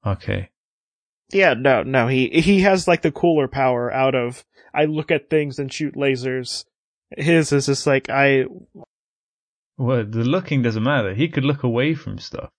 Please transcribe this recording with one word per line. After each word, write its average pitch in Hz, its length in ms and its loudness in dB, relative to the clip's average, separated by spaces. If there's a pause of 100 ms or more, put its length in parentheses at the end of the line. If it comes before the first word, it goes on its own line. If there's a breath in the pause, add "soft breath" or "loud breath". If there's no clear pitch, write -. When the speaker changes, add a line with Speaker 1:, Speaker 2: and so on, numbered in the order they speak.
Speaker 1:
Okay. 98 440 -4 (800)
Speaker 2:
Yeah, 185 220 4
no, 123 280 2
no, 131 260 0
he, 131 200 0
he 185 320 4
has, 190 280 2
like, 170 140 2
the 160 100 2
cooler 156 360 0
power 123 440 0
out 131 220 0
of, 123 300 -4 (280 soft breath)
"I 151 120 2
look 151 260 -2
at 156 180 0
things 147 300 0
and 135 140 -6
shoot - 220 -6
lasers." 131 720 -4 (520)
His 160 360 2
is 139 140 2
just 139 200 -2
like, 135 220 0
"I" 135 360 2 (1300)
Speaker 1:
Well, 123 280 0
the 113 200 -2
looking 147 380 0
doesn't 110 200 0
matter. 117 320 0
He 147 140 0
could 143 160 -2
look 143 180 -2
away 127 320 0
from 104 240 -10
stuff. - 400 -14